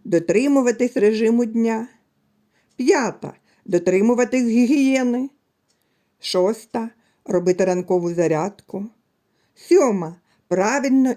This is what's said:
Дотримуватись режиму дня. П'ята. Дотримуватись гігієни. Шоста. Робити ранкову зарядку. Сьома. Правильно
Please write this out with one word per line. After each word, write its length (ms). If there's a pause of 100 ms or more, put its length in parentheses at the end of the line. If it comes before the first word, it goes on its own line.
Дотримуватись 920
режиму 480
дня. 440 (880)
П'ята. 560 (320)
Дотримуватись 840
гігієни. 800 (920)
Шоста. 680 (340)
Робити 400
ранкову 500
зарядку. 720 (680)
Сьома. 600 (320)
Правильно 680